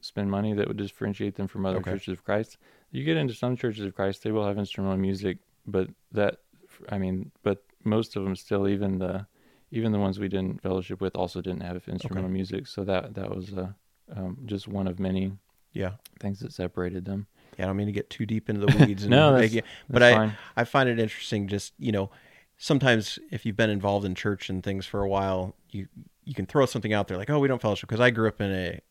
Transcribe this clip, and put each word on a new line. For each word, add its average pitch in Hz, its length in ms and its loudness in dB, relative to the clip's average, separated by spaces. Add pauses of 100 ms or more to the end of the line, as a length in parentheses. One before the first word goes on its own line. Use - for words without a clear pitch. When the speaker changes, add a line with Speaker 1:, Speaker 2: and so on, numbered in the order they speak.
Speaker 1:
spend 101 260 -4
money 104 260 0
that 101 120 2
would 104 100 -4
differentiate 101 600 -4
them 98 100 -4
from 98 180 -6
other 95 140 0
Speaker 2:
Okay. 92 140 -4
Speaker 1:
Churches 95 200 -6
of 90 120 -10
Christ. 107 340 -2 (320)
You 135 140 -6
get 160 120 2
into 135 180 -2
some 123 220 -2
churches 107 280 -4
of 95 100 -6
Christ, 98 280 -2
they 110 100 -2
will 107 140 0
have 101 120 0
instrumental 95 400 -2
music, 95 400 0 (280)
but 95 220 0 (240)
that, 104 260 2 (500)
I 104 100 -4
mean, 92 320 -2 (120)
but 101 200 0 (220)
most 110 320 0
of 98 80 -2
them 95 120 -2
still, 98 320 0
even 98 300 0
the, 92 280 -4 (440)
even 113 220 0
the 104 60 2
ones 98 200 0
we 98 100 -2
didn't 95 320 -2
fellowship 95 400 -4
with 92 160 -2
also 92 240 -2
didn't 90 220 -6
have 90 260 -8
instrumental - 360 -4
Speaker 2:
Okay. 92 80 -4
Speaker 1:
music. 95 340 -4
So - 180 -8
that, 95 300 -2
that 98 200 -6
was, 95 180 -8
uh, 95 200 -6 (420)
um, 92 320 -8
just 101 200 -6
one 98 220 -2
of 90 100 -4
many 95 340 0 (400)
Speaker 2:
Yeah. 95 200 -4 (260)
Speaker 1:
things 98 220 -6
that - 120 -10
separated 90 520 -4
them. 98 240 -6 (280)
Speaker 2:
Yeah, 95 80 -4
I 92 40 0
don't 95 80 -2
mean 104 100 0
to 104 60 -2
get 101 180 -6
too 113 160 -4
deep 110 240 -2
into 104 160 0
the 139 200 8
weeds 101 160 -2
Speaker 1:
<laughs> - 20 -2
Speaker 2:
and 104 60 0
Speaker 1:
No, 139 240 8
Speaker 2:
make 113 180 6
Speaker 1:
that's, - 20 0
Speaker 2:
it, 113 100 0
Speaker 1:
that's - 280 -12
Speaker 2:
but 123 100 6
I, 120 120 12
Speaker 1:
fine. 110 180 4 (240)
Speaker 2:
I 117 80 2
find 131 240 2
it 117 100 2
interesting 107 480 -2
just, 101 320 -6
you 120 140 -2
know, 98 180 -2 (480)
sometimes 127 600 4 (120)
if - 160 -8
you've 101 100 -2
been 110 140 4
involved 101 340 2
in 92 120 -2
church - 340 -4
and 92 140 -4
things 95 200 -4
for 101 180 -4
a 98 60 0
while, 98 460 0 (160)
you, 98 160 -10 (380)
you 135 100 -10
can 98 120 -4
throw 139 200 4
something 107 260 -4
out 101 160 2
there 92 80 -4
like, 101 140 -6
"Oh, 151 80 2
we 139 100 4
don't 127 140 0
fellowship," 101 260 -2
'cause 110 120 -2
I 123 100 8
grew 110 180 2
up 104 120 -2
in 98 100 0
a 92 300 -4 (100)